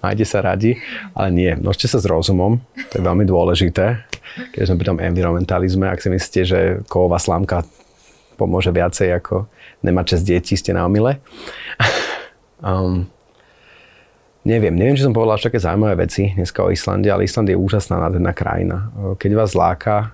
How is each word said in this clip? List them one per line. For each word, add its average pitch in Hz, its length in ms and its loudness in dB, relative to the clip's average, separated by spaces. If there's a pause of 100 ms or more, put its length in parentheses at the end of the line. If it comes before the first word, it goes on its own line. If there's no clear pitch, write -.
majte 101 240 0
sa 98 160 0
radi, 98 320 2 (400)
ale 98 160 0
nie, 87 240 4
množte 98 320 -2
sa - 80 0
s 98 80 0
rozumom, 95 560 2 (320)
to - 80 -2
je - 20 -2
veľmi 90 220 2
dôležité. 92 800 2 (480)
Keď - 160 -4
sme 90 80 2
pri 85 160 0
tom 82 80 -2
environmentalizme, 90 880 0
ak 90 160 -4
si 92 80 0
myslíte, 92 320 0
že 90 160 2 (320)
kovová 90 240 2
slamka 90 480 0 (720)
pomôže 90 340 0
viacej 87 480 0
ako 98 300 -4 (340)
nemať 90 320 0
šesť 87 140 0
detí, 90 300 0
ste - 160 -2
na 87 100 0
omyle. 110 380 2
<laughs> - 0 - (1400)
Ehm, 92 480 -2 (1400)
neviem, 104 320 2
neviem, 127 240 4
či 139 80 2
som 117 80 2
povedal 110 240 2
až - 80 -4
také 113 160 0
zaujímavé 90 480 2
veci 98 240 0
dneska 90 320 -2
o 95 80 2
Islande, 98 320 -2
ale 98 160 2
Island 101 240 0
je 95 80 2
úžasná, 95 480 0
nádherná 87 320 0
krajina. 90 560 -4 (240)
Keď 98 240 -2
vás 107 160 0
láka 104 600 0